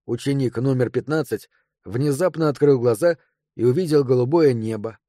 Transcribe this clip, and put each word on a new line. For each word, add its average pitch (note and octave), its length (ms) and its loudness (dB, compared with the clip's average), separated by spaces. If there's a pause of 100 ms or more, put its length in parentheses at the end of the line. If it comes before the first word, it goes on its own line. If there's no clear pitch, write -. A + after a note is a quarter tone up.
ученик B2+ 520 -4
номер B2+ 320 0
пятнадцать, C#3 600 -4 (340)
внезапно D3 680 -2
открыл C#3 300 2
глаза B2 380 2 (380)
и G#2+ 80 -4
увидел D3 400 2
голубое C3 500 2
небо, A2 560 -8